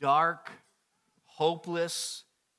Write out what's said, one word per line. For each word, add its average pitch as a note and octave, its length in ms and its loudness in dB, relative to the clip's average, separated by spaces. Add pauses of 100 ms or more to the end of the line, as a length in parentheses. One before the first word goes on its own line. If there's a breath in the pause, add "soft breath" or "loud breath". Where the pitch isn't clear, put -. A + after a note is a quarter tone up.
dark, D3+ 500 2 (760)
hopeless, E3+ 1000 -4 (340)